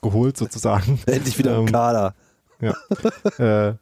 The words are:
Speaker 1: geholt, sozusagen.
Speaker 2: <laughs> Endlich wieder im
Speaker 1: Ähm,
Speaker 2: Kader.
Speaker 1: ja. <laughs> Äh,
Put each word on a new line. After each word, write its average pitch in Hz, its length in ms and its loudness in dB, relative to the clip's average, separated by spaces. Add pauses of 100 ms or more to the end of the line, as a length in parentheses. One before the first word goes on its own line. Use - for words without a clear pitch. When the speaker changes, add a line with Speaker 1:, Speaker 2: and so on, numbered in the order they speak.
Speaker 1:
geholt, 117 340 0
sozusagen. 107 680 -2
Speaker 2:
<laughs> - 20 -18
Endlich 135 340 -2
wieder 123 160 2
im 110 60 2
Speaker 1:
Ähm, 110 100 2
Speaker 2:
Kader. 117 420 2 (460)
Speaker 1:
ja. 110 140 -2 (640)
<laughs> - 0 -
Äh, 107 440 2